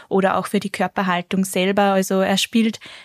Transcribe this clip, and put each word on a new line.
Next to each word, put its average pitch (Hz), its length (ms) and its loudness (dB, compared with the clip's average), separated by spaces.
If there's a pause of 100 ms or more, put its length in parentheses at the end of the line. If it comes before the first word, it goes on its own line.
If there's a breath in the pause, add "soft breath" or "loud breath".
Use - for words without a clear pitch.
oder 190 260 2
auch 185 120 -2
für 202 120 -2
die 196 120 -4
Körperhaltung 185 760 -2
selber. 196 380 0 (100)
Also 190 260 0
er 196 180 2
spielt 226 440 0 (240 loud breath)